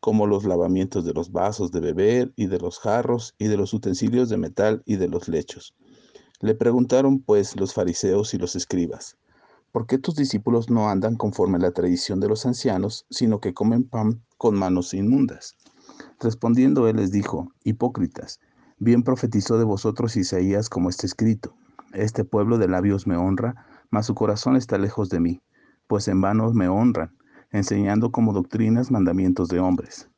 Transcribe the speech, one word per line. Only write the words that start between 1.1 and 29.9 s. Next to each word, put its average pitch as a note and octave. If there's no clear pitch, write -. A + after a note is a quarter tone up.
los E2+
vasos F2+
de F2
beber, G#2
y G#2+
de F#2
los F2
jarros, A#2
y G#2+
de G#2+
los G2
utensilios A2
de A2
metal, G#2
y A2+
de F#2
los F2+
lechos. -
Le A2
preguntaron, B2+
pues, G#2
los F#2+
fariseos G2
y -
los A2
escribas: -
"¿Por A2+
qué C3
tus D#3
discípulos A#2
no A2
andan G#2
conforme F#2+
a F2
la F2+
tradición F2+
de G#2
los G#2+
ancianos, A2+
sino A2
que F2+
comen A#2
pan A2+
con A2
manos F#2
inmundas?". A2+
Respondiendo A#2+
él A2
les G2
dijo: F2+
"Hipócritas, A2+
bien A#2
profetizó A2+
de A2+
vosotros A2
Isaías, G2
como F2+
está -
escrito: A2
'Este A2+
pueblo A2+
de G2
labios F#2
me F2
honra, G2
mas G#2+
su A2+
corazón G#2+
está A#2+
lejos G2+
de F2+
mí, E2+
pues G#2
en F#2+
vano A2
me G#2
honran, F#2+
enseñando G2+
como A2+
doctrinas A2
mandamientos F#2
de F2
hombres'". F2+